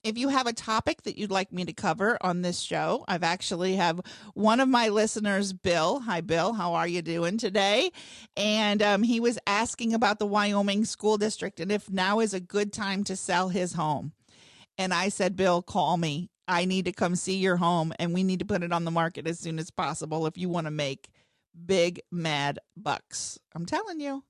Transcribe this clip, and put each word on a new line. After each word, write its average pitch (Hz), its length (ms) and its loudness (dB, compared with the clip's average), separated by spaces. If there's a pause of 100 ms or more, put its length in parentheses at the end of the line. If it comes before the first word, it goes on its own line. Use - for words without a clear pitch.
If 214 140 -2
you 262 100 0
have 262 200 2
a 233 60 0
topic 226 500 -2
that - 140 -6
you'd 208 140 -4
like 190 220 0
me 180 100 -4
to 160 80 -6
cover 214 480 0
on 180 220 0
this 180 180 -2
show, 165 480 -2
I've 180 160 -2
actually 185 540 0
have 175 240 2 (320)
one 214 260 4
of 262 80 4
my 240 220 4
listeners, 202 640 0
Bill. 180 480 2
Hi, 208 180 -2
Bill. 165 320 0
How 175 220 -2
are 170 160 0
you 175 120 -2
doing 170 360 -2
today? 214 520 2 (460)
And, 208 460 2
um, 208 220 4
he 233 180 2
was 233 260 2
asking 226 460 0
about 220 260 2
the 208 60 2
Wyoming 202 580 2
School 214 340 2
District 208 440 -2
and 190 100 -2
if 208 180 -2
now 190 300 2
is 214 140 2
a 185 80 -4
good 202 320 -2
time 196 320 -2
to 190 100 -4
sell 185 320 0
his 180 280 0
home. 151 360 -2 (680)
And 185 160 -2
I 180 140 2
said, 185 300 0
"Bill, 180 240 4
call 170 340 0
me. 170 340 -2 (200)
I 180 160 2
need 185 180 2
to 180 80 -2
come 180 240 0
see 185 220 -2
your 185 180 2
home, 170 420 2
and 170 160 -2
we 185 100 0
need 185 160 0
to - 60 -6
put 202 160 -2
it 170 120 -4
on 170 100 0
the 165 80 -4
market 165 340 -2
as 165 140 -4
soon 165 180 -6
as 160 140 -8
possible 160 560 -4
if 156 100 -4
you 180 120 -4
wanna 170 200 -2
make 143 380 -4 (580)
big, 175 360 2 (100)
mad 147 480 -2 (160)
bucks." - 640 -6 (160)
I'm 170 100 -6
telling 339 360 -4
you 277 280 -8